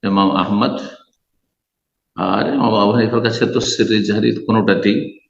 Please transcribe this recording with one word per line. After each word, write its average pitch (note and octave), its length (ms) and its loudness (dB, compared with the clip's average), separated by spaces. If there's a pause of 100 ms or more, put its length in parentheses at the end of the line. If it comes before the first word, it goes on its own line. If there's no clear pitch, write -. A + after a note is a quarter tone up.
ইমাম G2 240 2
আহমদ F#2+ 500 0 (1300)
আর F#2+ 400 -2
ইমাম A#2 200 0
আবু G#2 180 2
হানিফার A2+ 280 2
কাছে A2+ 260 0
তো B2 140 -2
সিররি G#2+ 440 0
জাহরি G#2+ 420 0
কোনোটাতেই G#2 720 0 (120)